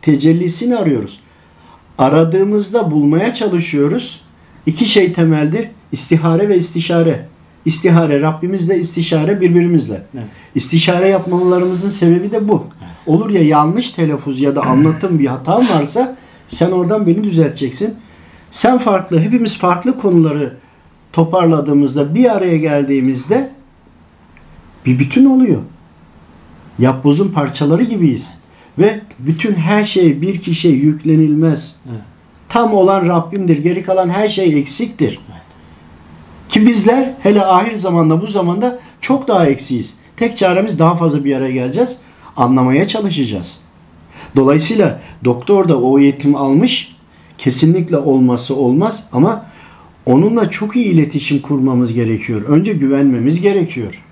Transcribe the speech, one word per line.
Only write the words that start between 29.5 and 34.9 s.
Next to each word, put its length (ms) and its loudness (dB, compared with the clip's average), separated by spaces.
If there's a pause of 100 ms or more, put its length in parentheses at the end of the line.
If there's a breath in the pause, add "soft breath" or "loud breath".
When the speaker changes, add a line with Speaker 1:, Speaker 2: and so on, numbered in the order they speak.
Speaker 1:
her 300 0
şey 360 2
bir 200 -4
kişiye 320 0
yüklenilmez. 1000 0 (140)
Speaker 2:
Evet. 120 -14 (480)
Speaker 1:
Tam 240 0
olan 340 2
Rabbimdir. 500 0
Geri 260 -2
kalan 260 0
her 200 0
şey 300 0
eksiktir. 600 -4 (120)